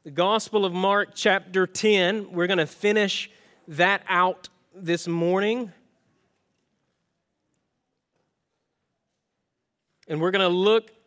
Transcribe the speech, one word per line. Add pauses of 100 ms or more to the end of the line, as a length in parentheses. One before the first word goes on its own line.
the
Gospel
of
Mark,
chapter
ten.
We're
gonna
finish (380)
that
out (260)
this
morning. (4000)
And
we're
gonna
look (140)